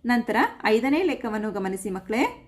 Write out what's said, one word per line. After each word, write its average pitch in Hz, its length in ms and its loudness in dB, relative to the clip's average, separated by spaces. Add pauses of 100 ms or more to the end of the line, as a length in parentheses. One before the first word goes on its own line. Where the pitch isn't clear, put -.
(120)
ನಂತರ 226 260 2 (380)
ಐದನೇ 269 340 2
ಲೆಕ್ಕವನ್ನು 214 480 -4
ಗಮನಿಸಿ 190 400 -4
ಮಕ್ಕಳೇ. 214 260 -2 (240)